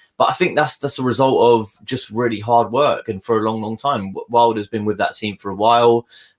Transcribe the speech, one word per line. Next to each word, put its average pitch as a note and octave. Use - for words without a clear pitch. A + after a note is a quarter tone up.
but -
I -
think F3+
that's, C#3+
that's -
a C3
result B2+
of A2+
just -
really A2+
hard A2+
work. B2
And G2
for A2+
a G#2
long, A2
long A2
time, A2
W-, -
Wilder's A2+
been G#2+
with G#2
that -
team G#2
for G2+
a F#2+
while. A#2